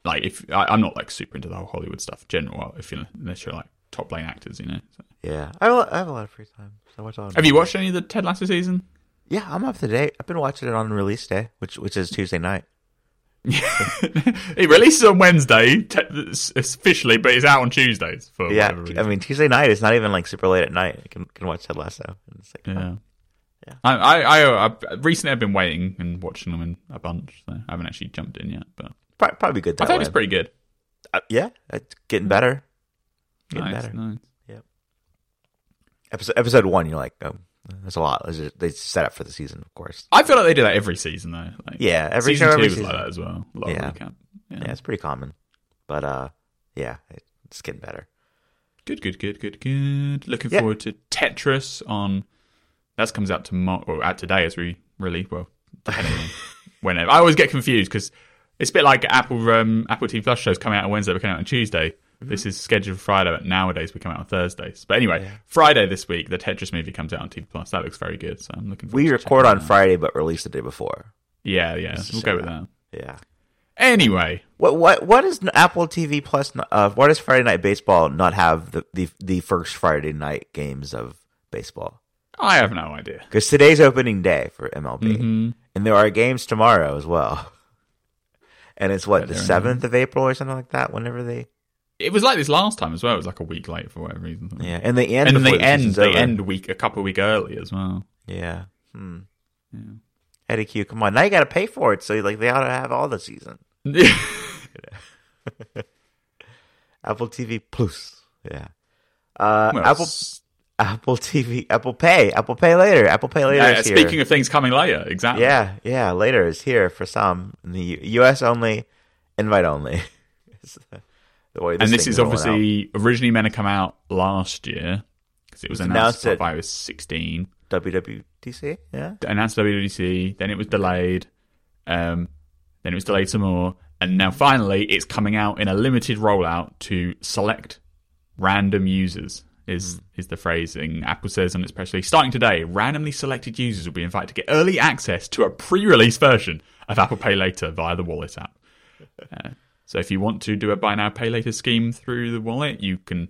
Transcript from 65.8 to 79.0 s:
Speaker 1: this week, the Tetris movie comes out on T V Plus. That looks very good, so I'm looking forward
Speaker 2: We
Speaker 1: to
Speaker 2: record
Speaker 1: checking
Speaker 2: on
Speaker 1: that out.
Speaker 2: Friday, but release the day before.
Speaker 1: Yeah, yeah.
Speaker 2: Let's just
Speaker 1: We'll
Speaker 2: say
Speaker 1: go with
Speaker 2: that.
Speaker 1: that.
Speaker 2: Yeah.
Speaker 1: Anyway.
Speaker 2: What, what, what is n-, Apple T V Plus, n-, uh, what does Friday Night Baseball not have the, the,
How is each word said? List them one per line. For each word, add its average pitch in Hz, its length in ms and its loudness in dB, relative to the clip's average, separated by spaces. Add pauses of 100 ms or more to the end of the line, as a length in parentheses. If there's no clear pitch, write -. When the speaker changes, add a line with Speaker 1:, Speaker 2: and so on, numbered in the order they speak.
Speaker 1:
this 92 200 -6
week, 85 220 -6
the 92 80 -6
Tetris - 340 -8
movie 82 200 -8
comes 82 220 -10
out 76 80 -8
on 73 80 -14
T - 120 -18
V - 100 -18
Plus. 82 200 -14
That 92 120 -4
looks - 140 -12
very 82 200 -10
good, - 220 -12
so - 160 -20
I'm 110 140 -12
looking - 200 -14
forward 127 140 2
Speaker 2:
We 160 40 4
Speaker 1:
to 147 60 4
Speaker 2:
record 131 320 6
Speaker 1:
checking 120 60 8
Speaker 2:
on 101 60 6
Speaker 1:
that 92 60 -4
out. 78 40 -10
Speaker 2:
Friday, 98 280 8
but 80 200 0
release 80 280 -2
the - 60 -12
day 67 120 -10
before. - 520 -10 (300)
Speaker 1:
Yeah, 85 320 -2
yeah. 85 160 -8
Speaker 2:
Let's - 180 -8
just - 40 -18
Speaker 1:
We'll 113 80 -6
Speaker 2:
say 110 60 -6
Speaker 1:
go 101 80 0
with 85 100 -4
Speaker 2:
that. 82 220 -12 (240)
Speaker 1:
that. - 80 -14
Speaker 2:
Yeah. 69 180 -16 (600)
Speaker 1:
Anyway. 107 640 4 (140)
Speaker 2:
What, 165 200 4
what, 170 300 6
what 240 160 8
is 359 180 -2
n-, 185 140 -2
Apple 170 320 4
T 165 180 -4
V 143 160 -2
Plus, - 340 -2
n-, - 160 -6
uh, 101 200 4
what 123 160 6
does 151 100 6
Friday 131 260 4
Night 92 200 2
Baseball 95 460 4
not 87 260 0
have 82 360 2
the, - 220 -6
the, 90 240 -4